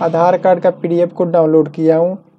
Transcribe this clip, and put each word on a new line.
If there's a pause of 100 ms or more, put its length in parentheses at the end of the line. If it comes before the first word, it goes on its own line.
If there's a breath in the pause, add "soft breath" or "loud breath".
आधार
कार्ड
का
पीडीएफ़
को
डाउनलोड
किया
हूँ, (220)